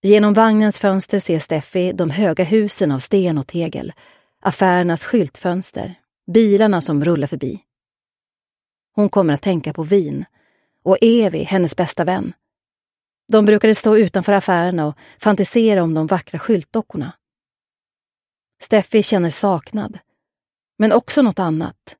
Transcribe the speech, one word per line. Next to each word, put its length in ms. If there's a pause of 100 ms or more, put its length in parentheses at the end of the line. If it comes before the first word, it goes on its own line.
Genom 320
vagnens 440
fönster 420
ser 180
Steffi 540
de 180
höga 340
husen 480
av 60
sten 400
och 80
tegel, 460 (480)
affärernas 640
skyltfönster, 920 (320)
bilarna 540
som 240
rullar 220
förbi. 380 (1300)
Hon 160
kommer 260
att 80
tänka 300
på 100
Wien 420 (580)
och 180
Evi, 420
hennes 340
bästa 280
vän. 280 (960)
De 180
brukade 280
stå 220
utanför 360
affärerna 540
och 120 (200)
fantisera 640
om 120
de 120
vackra 320
skyltdockorna. 760 (1500)
Steffi 400
känner 280
saknad, 680 (800)
men 140
också 300
något 160
annat. 600